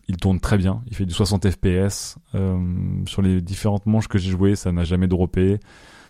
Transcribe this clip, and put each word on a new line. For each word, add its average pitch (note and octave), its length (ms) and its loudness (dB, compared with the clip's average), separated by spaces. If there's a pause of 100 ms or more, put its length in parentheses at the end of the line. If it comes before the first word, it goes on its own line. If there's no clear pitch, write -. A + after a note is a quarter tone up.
il F2+ 80 -4
tourne F#2 240 0
très - 160 2
bien. F#2+ 300 0
Il A2+ 80 -12
fait G2 100 -4
du F2 80 -4
soixante G2+ 360 0
F F2+ 60 0
P - 160 0
S. G2 460 -2 (180)
Euh, F#2+ 220 0 (480)
sur G2 160 -4
les F#2 200 4
différentes G2 440 -2
manches G#2+ 240 2
que G#2 80 0
j'ai F#2 140 -2
jouées, G2 260 4
ça F2+ 160 -2
n'a F2 100 0
jamais F#2 240 2
droppé. F#2 520 2 (500)